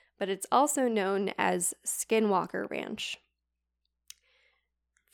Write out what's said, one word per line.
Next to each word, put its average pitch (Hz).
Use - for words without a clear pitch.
but 202
it's 190
also 269
known 196
as 185
Skinwalker 196
Ranch. -